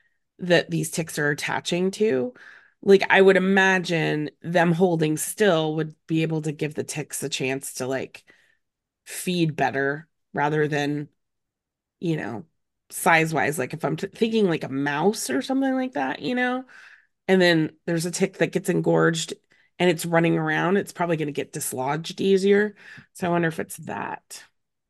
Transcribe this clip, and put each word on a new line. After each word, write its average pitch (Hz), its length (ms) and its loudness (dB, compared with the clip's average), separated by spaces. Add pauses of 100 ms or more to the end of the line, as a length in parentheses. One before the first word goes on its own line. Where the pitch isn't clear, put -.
(380)
that 175 320 2
these 160 200 -4
ticks - 280 -6
are 147 120 0
attaching 175 600 -2
to, 220 420 0 (480)
like, 196 280 6
I 190 100 8
would 190 160 8
imagine 175 960 2 (120)
them 170 300 4
holding 160 440 2
still 160 600 0
would 156 180 -4 (120)
be 160 160 0
able 160 200 -2
to 156 100 -4
give 151 220 -6
the - 100 -6
ticks - 380 -8
a 139 60 -6
chance 135 460 -6
to, 127 120 -6
like, 127 380 -6 (800)
feed 170 520 -4
better 139 520 -2 (260)
rather 151 340 0
than, 147 400 -4 (920)
you 165 160 -2
know, 110 280 -10 (460)
size-wise. 160 680 2
Like, 127 160 -4
if 156 100 -8
I'm 151 120 -2
t-, - 120 -8
thinking, 226 400 0
like, 156 160 -2
a - 40 -10
mouse 147 640 -2
or 262 120 -2
something 269 320 -2
like 254 200 -4
that, 269 280 -4
you 247 120 -4
know, 247 300 -2 (640)
and 190 120 6
then 170 320 4 (140)
there's 170 200 -2
a 180 60 -4
tick 190 260 -2
that 165 140 0
gets 175 160 -2
engorged 165 640 2 (440)
and 175 120 4
it's 170 160 -4
running 165 320 2
around, 160 380 0
it's 196 160 -2
probably 175 240 -2
gonna 151 160 -4
get 143 200 -8
dislodged 143 680 -6
easier. 202 560 2 (380)
So - 120 -6
I 170 40 -2
wonder 170 180 0
if 160 120 -4
it's - 180 -12
that. - 640 -12 (480)